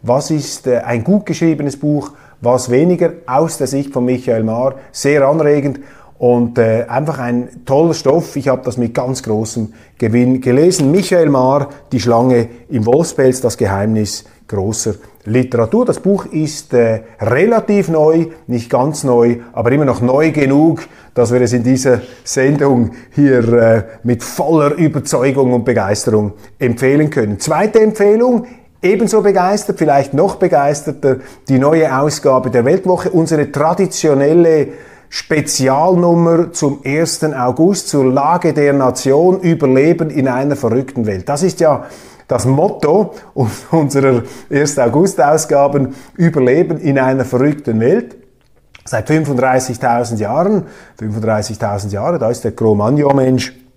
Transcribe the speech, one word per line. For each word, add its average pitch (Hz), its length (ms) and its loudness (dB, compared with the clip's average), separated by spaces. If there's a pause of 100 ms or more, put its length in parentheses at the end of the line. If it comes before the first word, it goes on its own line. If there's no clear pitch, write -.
Was 127 300 -2
ist, - 360 -6
äh, 120 120 0
ein 120 260 -4
gut 202 220 0
geschriebenes 147 500 -2
Buch, 147 360 -2 (280)
was 120 300 0
weniger, 165 420 2 (140)
aus 160 320 -2
der 135 80 -2
Sicht 139 260 -6
von 123 140 -2
Michael 123 380 -2
Mahr, 120 320 -2 (140)
sehr 139 380 0
anregend 147 520 0 (360)
und, 120 400 2
äh, 113 320 2
einfach 139 300 -4
ein 120 480 -6
toller 156 260 2
Stoff. 156 440 -2
Ich 131 120 -4
habe 127 160 -2
das 120 140 -6
mit 117 160 -2
ganz 131 280 -4
großem 110 520 -4 (240)
Gewinn 123 420 2
gelesen. 139 500 2
Michael 175 380 2
Mahr, 135 400 2 (240)
Die 120 80 0
Schlange 117 480 2 (220)
im 110 160 -2
Wolfspelz, 131 560 0
das 117 160 -2
Geheimnis 104 680 -2 (240)
großer 104 460 -4 (300)
Literatur. 127 600 0
Das - 140 -2
Buch 196 260 0
ist, - 480 -6
äh, 113 280 2 (180)
relativ 202 680 2
neu, 160 380 2 (200)
nicht 120 240 -4
ganz 143 340 -2
neu, 120 320 2 (160)
aber 117 200 -2
immer 147 120 2
noch 107 160 0
neu 139 320 2
genug, 151 500 2 (320)
dass 117 180 2
wir 123 80 2
es 120 120 0
in 123 100 0
dieser 127 380 2 (240)
Sendung 139 680 0 (200)
hier, 127 420 2
äh, 113 300 4 (200)
mit 120 200 -2
voller 151 520 0
Überzeugung 139 800 0
und 120 120 0
Begeisterung 107 680 0 (260)
empfehlen 135 520 0
können. 104 300 -2
Zweite 208 400 0
Empfehlung, 214 680 2 (360)
ebenso 202 400 2
begeistert, 196 560 0
vielleicht 143 340 0
noch 185 240 0
begeisterter, 143 800 0 (320)
die 135 100 2
neue 143 400 2
Ausgabe 135 520 0
der 117 140 2
Weltwoche, 180 460 0
unsere 156 400 0
traditionelle 160 1160 2 (400)
Spezialnummer 165 1400 0
zum 143 300 -4
ersten 156 520 -4
August, 131 540 0
zur 139 160 0
Lage 147 480 0
der 147 200 2
Nation, 139 680 2
Überleben 156 720 2
in 135 160 -2
einer 135 300 -2
verrückten 123 500 -4
Welt. 95 220 -6
Das 143 160 -2
ist - 160 -2
ja 151 240 2 (420)
das 117 200 -2
Motto 165 680 0 (280)
<laughs> - 280 -6
unserer 139 520 2 (280)
ersten 147 300 0
August-Ausgaben, 143 1120 0 (220)
Überleben 156 640 2
in 139 200 0
einer 131 260 0
verrückten 131 540 -2
Welt. 175 380 0 (680)
Seit 110 220 -6
fünfunddreißigtausend 127 1120 -2
Jahren, 165 440 -2 (340)
fünfunddreißigtausend 107 960 -4
Jahre, 131 260 -4
da 110 100 -2
ist 117 140 -4
der 113 100 -4
Cro-Magnon-Mensch 131 1080 0 (160)